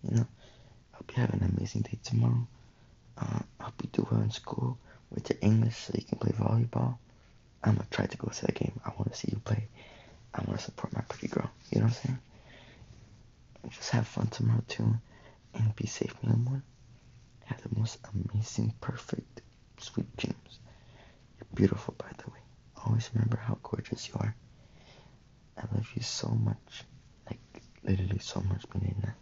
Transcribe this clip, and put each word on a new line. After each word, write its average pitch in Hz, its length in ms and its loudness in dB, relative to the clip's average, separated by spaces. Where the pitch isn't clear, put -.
You 110 120 2
know, 113 100 6
I - 40 -20
hope - 180 -14
you 123 40 4
have 113 140 4
an 98 80 2
amazing 104 260 0
day 113 200 -4
tomorrow. 117 440 4
Uh, - 220 -2
I - 60 -12
hope - 180 -10
you - 100 -6
do - 180 2
well 110 100 4
in 107 100 2
school - 480 -4
with - 200 -6
your - 120 2
English 113 340 6
so - 200 -10
you - 80 0
can - 140 -4
play - 140 2
volleyball. 117 640 2
I'm 107 100 6
gonna 101 160 0
try - 160 2
to - 100 -4
go - 120 -4
to - 180 -4
that - 80 2
game. - 300 -2
I - 120 -6
wanna - 180 -2
see - 180 -6
you 104 80 -4
play. 107 280 0
I - 140 -4
wanna - 140 -2
support - 320 -8
my - 100 -4
pretty - 260 -8
girl. - 220 -2
You - 100 4
know 110 60 6
what 117 120 4
I'm - 60 -12
saying? 127 140 -2
Just - 200 -6
have 117 160 4
fun - 220 0
tomorrow 117 400 4
too, 110 260 4
and 110 220 2
be 107 100 -2
safe, - 360 -2
my 113 80 2
little 117 140 6
one. 135 180 0
Have - 180 -8
the 107 160 -2
most 110 200 0
amazing, 107 680 0
perfect, - 600 -8
sweet - 380 -6
dreams. - 420 -6
You're - 160 -16
beautiful, - 440 4
by - 180 -12
the - 140 -12
way. - 80 -18
Always 110 280 2
remember 110 240 2
how 110 260 -4
gorgeous - 460 -6
you - 100 -14
are. 107 160 0
I - 40 -10
love 104 200 0
you - 80 -2
so - 260 -4
much, - 560 0
like, - 140 -8
literally 95 380 2
so - 200 -6
much, 98 220 0
Melina. 98 500 -2